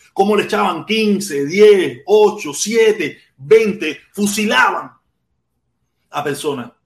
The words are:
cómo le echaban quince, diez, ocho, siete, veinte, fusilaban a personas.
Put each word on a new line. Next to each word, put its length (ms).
cómo 220
le 80
echaban 420
quince, 640
diez, 580
ocho, 480
siete, 680
veinte, 640
fusilaban 800
a 140
personas. 480